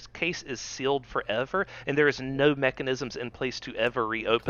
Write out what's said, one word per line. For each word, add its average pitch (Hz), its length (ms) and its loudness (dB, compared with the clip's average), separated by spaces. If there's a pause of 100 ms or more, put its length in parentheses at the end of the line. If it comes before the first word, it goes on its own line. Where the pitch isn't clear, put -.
(140)
case 175 300 -4
is 131 180 -6
sealed 135 460 -2
forever, 131 580 -2 (220)
and 139 100 0
there 147 100 6
is 127 140 2
no 135 320 4
mechanisms 131 640 0
in 120 160 -6
place - 300 -6
to 117 140 -10
ever 120 320 2
reopen 110 420 2